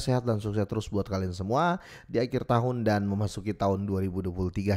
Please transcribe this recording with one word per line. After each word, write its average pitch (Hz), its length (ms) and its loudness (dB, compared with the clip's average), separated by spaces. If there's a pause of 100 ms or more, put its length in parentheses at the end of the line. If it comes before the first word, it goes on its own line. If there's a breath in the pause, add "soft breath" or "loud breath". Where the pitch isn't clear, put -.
sehat 127 240 2
dan 107 160 2
sukses 104 240 0
terus 110 240 -4
buat 98 160 0
kalian 95 260 -2
semua 131 460 0 (260 loud breath)
di - 140 -4
akhir 123 260 0
tahun 120 380 2
dan 104 240 2
memasuki 101 480 -2
tahun 98 320 0
dua 95 160 0
ribu 92 240 -2
dua 87 80 -4
puluh 90 160 0
tiga 101 260 0